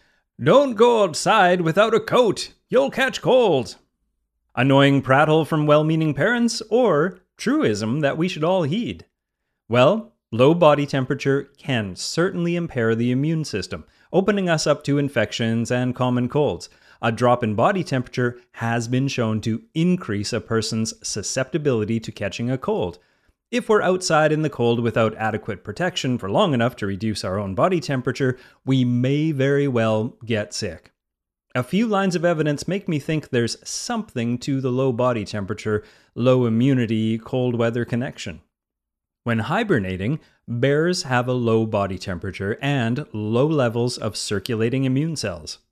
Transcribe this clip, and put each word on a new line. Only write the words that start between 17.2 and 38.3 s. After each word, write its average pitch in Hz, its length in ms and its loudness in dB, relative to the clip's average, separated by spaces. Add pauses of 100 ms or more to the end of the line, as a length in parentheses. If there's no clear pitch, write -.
in 110 120 -2
body 170 280 2
temperature 123 560 -4 (140)
has 117 340 -2
been 127 220 0
shown 110 320 -2
to 113 220 -4 (100)
increase 160 580 0
a 117 80 -2
person's 110 540 -2 (120)
susceptibility 113 920 -2
to 110 120 -10
catching 107 380 -6
a 131 80 -2
cold. 131 420 -4 (520)
If 233 160 -4
we're 208 140 4
outside 165 500 2
in 156 120 0
the 151 60 0
cold 120 300 0
without 113 360 0
adequate 107 460 -6
protection 135 560 -4
for 95 120 -8
long 160 240 2
enough 117 240 0
to 104 100 -4
reduce 98 380 -4
our 95 120 -4
own 98 160 -4
body 165 280 0
temperature, 131 560 -2 (280)
we 131 200 2
may 131 460 0
very 139 360 0
well 113 580 0
get 107 280 -4
sick. - 400 -10 (600)
A 127 80 -2
few 190 240 0
lines 196 300 0
of 165 80 -2
evidence 156 420 0
make 190 220 -6
me 156 120 -2
think 156 300 -4
there's 117 280 0 (100)
something 123 720 -4
to 135 220 -2
the 127 100 -2
low 131 220 0
body 117 320 0
temperature, 104 580 -4 (320)
low 127 300 4
immunity, 113 720 2
cold 123 380 -2
weather 117 280 0
connection. 117 560 -8 (880)